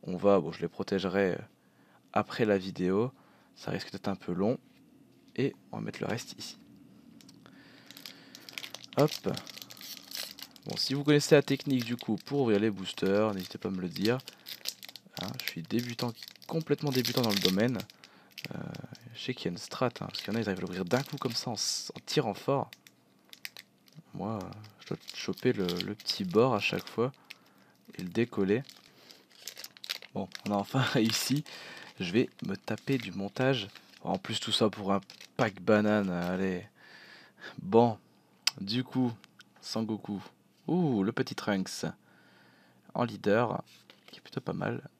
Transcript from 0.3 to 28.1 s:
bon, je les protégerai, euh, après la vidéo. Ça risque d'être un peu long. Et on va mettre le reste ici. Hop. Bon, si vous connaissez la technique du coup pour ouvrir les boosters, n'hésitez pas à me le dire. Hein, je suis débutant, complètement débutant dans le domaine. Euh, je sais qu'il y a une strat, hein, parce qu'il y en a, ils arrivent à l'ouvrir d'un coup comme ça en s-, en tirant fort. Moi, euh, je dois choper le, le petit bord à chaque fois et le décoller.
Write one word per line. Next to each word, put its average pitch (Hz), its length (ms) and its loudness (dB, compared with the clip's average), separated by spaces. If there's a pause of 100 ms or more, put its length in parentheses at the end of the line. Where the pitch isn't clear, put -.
bon, 76 120 -2
je - 100 -8
les 85 60 -2
protégerai, 95 640 0
euh, - 60 -2 (760)
après 107 320 2
la 104 120 6
vidéo. 95 540 2 (440)
Ça - 160 -8
risque 95 200 -6
d'être 98 180 -6
un 95 60 -2
peu - 180 -6
long. 101 260 2 (800)
Et 135 180 0 (160)
on 110 60 -8
va 110 60 -6
mettre 110 180 -8
le - 60 -2
reste - 300 -6
ici. - 200 -12 (2500)
Hop. 147 140 6 (1500)
Bon, - 120 -6
si - 160 0
vous 143 100 0
connaissez 147 320 8
la 143 60 12
technique 135 440 2
du 120 100 -2
coup 110 300 -2
pour 143 160 0
ouvrir 110 180 6
les 110 100 4
boosters, 101 640 2
n'hésitez 92 240 -6
pas - 120 -4
à - 20 -2
me 92 100 -2
le 90 80 -2
dire. 104 280 2 (1040)
Hein, 92 60 -6 (140)
je - 100 -2
suis - 120 -8
débutant, 120 480 -2 (360)
complètement 147 440 0
débutant 127 300 2
dans 113 100 4
le 98 80 2
domaine. 98 380 4 (760)
Euh, - 40 -8 (580)
je - 80 -12
sais 127 100 -4
qu'il - 120 -8
y - 40 0
a - 20 -4
une 85 60 -8
strat, - 300 -2
hein, - 200 -4
parce - 140 -6
qu'il 101 120 -4
y - 20 0
en 117 40 0
a, - 20 0
ils 101 80 0
arrivent 95 100 0
à - 20 -4
l'ouvrir 90 240 -4
d'un 123 160 2
coup 143 160 -8
comme 117 160 -2
ça - 180 -4
en 107 40 -2
s-, - 400 -4
en - 100 -12
tirant 123 280 0
fort. 139 360 0 (1400)
Moi, 101 280 -4
euh, 90 60 -8 (340)
je - 80 -20
dois - 80 -6 (160)
choper - 400 0
le, 101 120 2 (200)
le 104 100 -4
petit - 280 -4
bord 110 300 6
à 104 60 2
chaque 98 280 0
fois 123 240 0 (880)
et 92 60 -8
le 90 60 -6
décoller. 110 540 2 (1500)